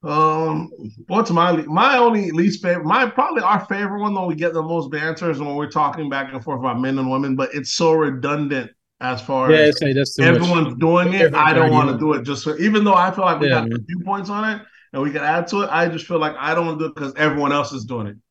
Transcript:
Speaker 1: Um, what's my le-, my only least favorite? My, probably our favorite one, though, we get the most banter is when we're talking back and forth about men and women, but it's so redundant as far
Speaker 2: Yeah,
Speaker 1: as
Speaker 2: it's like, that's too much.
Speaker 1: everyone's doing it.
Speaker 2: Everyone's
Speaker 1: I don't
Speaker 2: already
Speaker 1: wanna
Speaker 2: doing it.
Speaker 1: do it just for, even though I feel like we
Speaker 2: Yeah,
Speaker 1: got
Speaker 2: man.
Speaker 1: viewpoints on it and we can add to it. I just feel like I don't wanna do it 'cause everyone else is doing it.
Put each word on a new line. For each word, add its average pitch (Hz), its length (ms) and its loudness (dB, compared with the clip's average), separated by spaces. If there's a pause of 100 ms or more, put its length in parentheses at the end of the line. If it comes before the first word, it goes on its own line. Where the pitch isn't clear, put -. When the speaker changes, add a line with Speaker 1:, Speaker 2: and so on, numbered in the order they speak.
Speaker 1:
Um, 156 640 0 (380)
what's 208 240 0
my 175 180 4
le-, 156 180 0
my 233 300 2
only 220 320 2
least 175 320 0
favorite? 175 240 -2
My, 233 220 2
probably - 340 -2
our 190 240 0
favorite 202 360 -6
one, 208 120 -2
though, 185 140 -4
we 165 80 -4
get 160 180 -2
the 165 80 -2
most 160 300 -4
banter 160 400 -4
is 135 80 -4
when 143 160 -6
we're 147 160 -6
talking 147 380 -2
back 139 220 -4
and 131 120 -12
forth 139 160 -6
about 123 200 -4
men 131 200 -2
and 131 100 -2
women, 135 260 0
but 131 200 -2
it's 139 180 -6
so 165 200 2
redundant 139 760 -2 (320)
as 127 200 -4
far 131 300 2
Speaker 2:
Yeah, 156 80 10
Speaker 1:
as 151 100 8
Speaker 2:
it's 147 120 0
like, 139 140 0
that's 139 200 0
too 139 80 0
much. 165 180 6
Speaker 1:
everyone's 160 360 2
doing 175 360 4
it. 196 100 2
Speaker 2:
Everyone's 147 120 4
Speaker 1:
I 156 180 4
don't 160 40 4 (140)
Speaker 2:
already - 20 4
Speaker 1:
wanna 139 240 2
Speaker 2:
doing - 0 -
it. 151 200 0
Speaker 1:
do 123 40 -4
it - 20 -10
just 139 200 -6
for, 156 160 -2
even 208 240 2
though 202 100 6
I 185 160 4
feel 190 160 -2
like 165 140 0
we 147 80 2
Speaker 2:
Yeah, 123 140 2
Speaker 1:
got 113 80 -4
Speaker 2:
man. 117 180 -6
Speaker 1:
viewpoints 180 420 -6
on 208 240 -4
it 208 80 -10 (320)
and 135 80 -4
we 147 80 -2
can 143 140 -4
add 170 240 0
to 202 140 -2
it. 196 100 -4
I 170 180 2
just 160 160 -10
feel 175 140 -2
like 151 180 -2
I 147 160 -4
don't 170 140 0
wanna 160 100 -6
do 156 80 -4
it 151 100 -8
'cause 139 220 -8
everyone 143 340 0
else 143 220 -2
is 127 120 -10
doing 117 200 -8
it. 104 120 -12 (140)